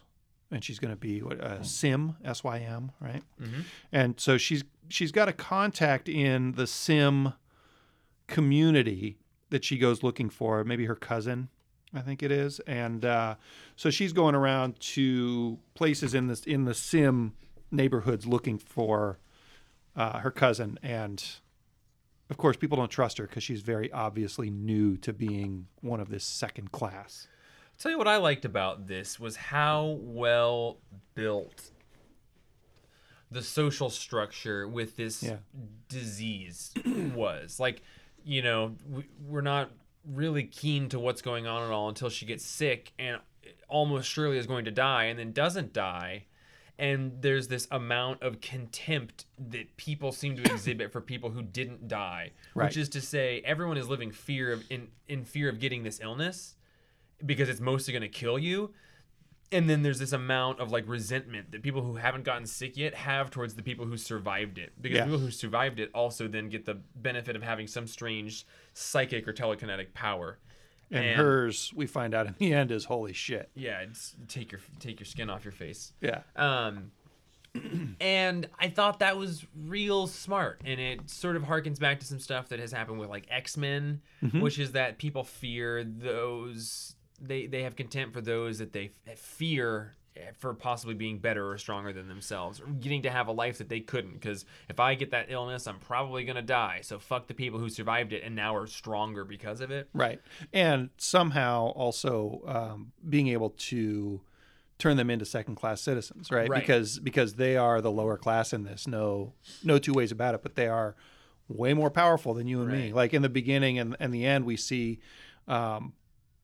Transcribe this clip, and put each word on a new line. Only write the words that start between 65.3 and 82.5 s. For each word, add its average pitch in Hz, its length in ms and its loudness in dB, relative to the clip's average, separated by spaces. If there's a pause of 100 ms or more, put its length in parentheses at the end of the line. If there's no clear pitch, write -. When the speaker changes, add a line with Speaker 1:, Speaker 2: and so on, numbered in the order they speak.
Speaker 2:
survived 117 480 -2
it 107 140 -4
also 117 340 0
then 107 220 -6
get 110 160 -8
the 107 80 -4 (220)
benefit 120 420 -4
of 110 60 -10
having 110 240 -6
some 117 200 -8
strange 110 580 -8 (280)
psychic 127 540 -2
or 117 60 -6
telekinetic 104 600 -4
power. 95 460 -4 (520)
Speaker 1:
And 123 140 0
Speaker 2:
And 117 120 2
Speaker 1:
hers, 135 580 4
we 151 120 -2
find 117 280 -4
out 110 120 2
in 98 120 -8
the 180 140 4
end, 135 180 4
is 110 140 -2
holy 110 280 -4
shit. 104 400 -6
Speaker 2:
Yeah, 117 280 -8
it's 107 340 -14 (120)
take - 240 -10
your, 98 100 -14 (180)
take 117 200 -12
your 101 60 -14
skin 110 240 -8
off 98 160 -8
your 104 60 -10
face. - 500 -12
Speaker 1:
Yeah. 123 200 -2 (140)
Speaker 2:
Um, 113 560 0 (640)
<clears throat> 160 480 -6
and 185 480 2 (100)
I 180 100 0
thought 202 300 2
that 196 160 4
was 185 300 -6 (100)
real 196 520 0
smart. 185 580 -4
And 131 160 -4
it 127 280 -6
sort 175 260 -4
of 160 80 -2
harkens 151 360 -2
back 139 220 4
to 131 40 -14
some 139 140 -8
stuff 127 300 -6
that 120 100 -6